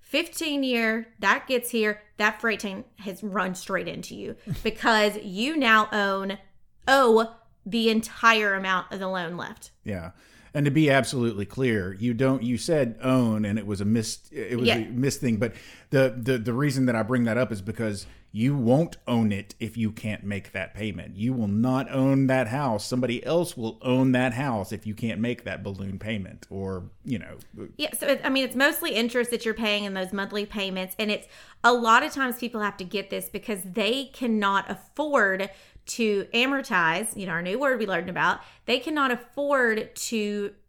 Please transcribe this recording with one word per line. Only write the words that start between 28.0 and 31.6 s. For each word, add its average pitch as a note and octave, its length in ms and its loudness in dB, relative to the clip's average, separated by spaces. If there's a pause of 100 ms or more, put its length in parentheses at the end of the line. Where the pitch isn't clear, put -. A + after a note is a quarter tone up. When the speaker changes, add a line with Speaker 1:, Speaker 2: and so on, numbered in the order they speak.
Speaker 1:
it, C4+ 180 2
I C#4+ 60 0
mean, C4 140 2
it's A#3 120 -6
mostly D4+ 380 0
interest A#3+ 380 0
that A#3 120 -4
you're A3 100 -2
paying G#3 300 -2
in G3 100 -6
those F#3 180 -4
monthly G3+ 340 -4
payments. F#3+ 520 -6
And G#3+ 120 0
it's, - 160 -4 (380)